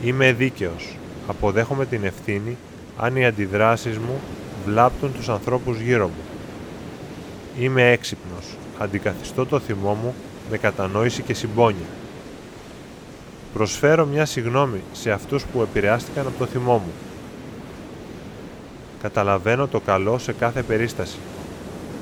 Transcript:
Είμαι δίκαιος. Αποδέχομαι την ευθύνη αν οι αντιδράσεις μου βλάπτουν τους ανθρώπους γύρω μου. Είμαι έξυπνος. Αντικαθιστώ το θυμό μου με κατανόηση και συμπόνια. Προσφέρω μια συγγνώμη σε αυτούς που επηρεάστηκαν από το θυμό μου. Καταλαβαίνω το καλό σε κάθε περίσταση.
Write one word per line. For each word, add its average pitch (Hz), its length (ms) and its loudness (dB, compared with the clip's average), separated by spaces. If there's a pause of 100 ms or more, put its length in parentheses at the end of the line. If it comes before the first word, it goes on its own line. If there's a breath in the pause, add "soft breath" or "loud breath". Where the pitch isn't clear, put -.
Είμαι 131 280 6
δίκαιος. 107 640 0 (320)
Αποδέχομαι 113 580 2
την 117 180 -2
ευθύνη 104 520 -2 (420)
αν 120 180 2
οι 127 100 6
αντιδράσεις 110 720 4
μου 123 220 -4 (460)
βλάπτουν 120 460 4
τους 117 160 -6
ανθρώπους 123 520 0
γύρω 117 260 4
μου. 85 160 -6 (1400)
Είμαι 127 320 8
έξυπνος. - 680 0 (220)
Αντικαθιστώ 101 680 -2
το 143 120 2
θυμό 104 440 0
μου 123 120 -4 (360)
με 110 80 -2
κατανόηση 104 640 2
και 120 120 -2
συμπόνια. 107 520 2 (1700)
Προσφέρω 143 520 4
μια 147 180 2
συγγνώμη 123 560 2 (120)
σε - 180 -2
αυτούς 127 340 0
που 123 180 0
επηρεάστηκαν 110 640 2
από 123 120 -6
το 127 80 0
θυμό 123 260 0
μου. 98 200 2 (2000)
Καταλαβαίνω 104 640 4
το 117 140 0
καλό 101 380 4
σε 120 140 -4
κάθε 120 300 0
περίσταση. 113 560 0 (840)